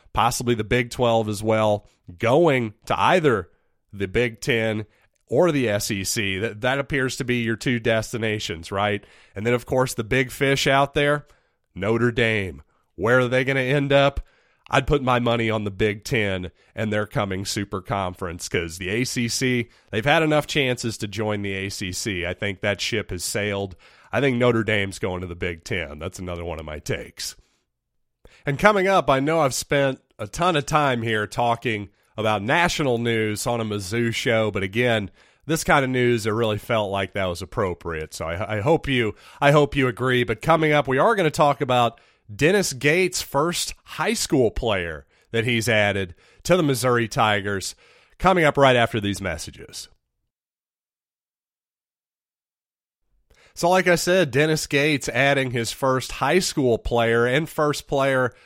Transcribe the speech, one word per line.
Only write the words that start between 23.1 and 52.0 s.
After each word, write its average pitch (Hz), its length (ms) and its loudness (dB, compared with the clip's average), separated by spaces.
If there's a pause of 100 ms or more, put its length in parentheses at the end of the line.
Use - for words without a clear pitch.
has 90 120 -8
sailed. 101 540 -4 (340)
I 110 100 -2
think 135 180 2
Notre 120 260 4
Dame's 101 340 -2
going 90 220 -4
to 92 60 -8
the 87 80 -10
Big 87 280 -6
Ten. 76 360 -6
That's 87 200 -10
another 87 260 -8
one 82 140 -8
of 80 80 -12
my 78 120 -10
takes. - 580 -10 (1120)
And 139 120 -2
coming 196 300 4
up, 170 220 4
I 135 100 4
know 156 200 0
I've 139 140 2
spent 139 460 -2 (180)
a 107 80 -8
ton 170 300 0
of 143 80 0
time 139 380 0
here 110 240 -2
talking 113 640 -2 (280)
about 107 240 0
national 147 560 0
news 110 480 -2
on 120 160 0
a - 20 -6
Mizzou 107 480 -2
show, 113 380 0
but 101 120 -4
again, 110 480 0 (360)
this 156 180 -2
kind 156 180 4
of 127 80 -2
news, 123 360 2
it 107 60 0
really 110 260 0
felt 107 320 -2
like 98 240 -4
that 98 100 -2
was 87 160 -4
appropriate. 85 720 -6
So 85 140 -8
I, 95 320 -4
I - 20 -4
hope 147 260 0
you, 120 280 0 (260)
I 143 120 6
hope 147 220 4
you 135 140 2
agree. 123 360 0
But 110 180 -4
coming 160 300 2
up, 147 140 2
we 131 120 0
are 202 160 4
gonna 180 160 2
talk 147 320 2
about 123 380 0 (340)
Dennis 165 400 2
Gates' 165 480 0
first 156 500 -2 (120)
high 180 280 -4
school 131 380 2
player 87 560 -4 (240)
that 113 160 -2
he's 117 220 2
added 101 460 2 (280)
to 175 140 2
the 180 60 2
Missouri 123 460 2
Tigers, 104 640 0 (440)
coming 180 260 4
up 143 140 2
right 135 180 8
after 117 240 2
these 101 200 -2
messages. - 680 -10 (3750)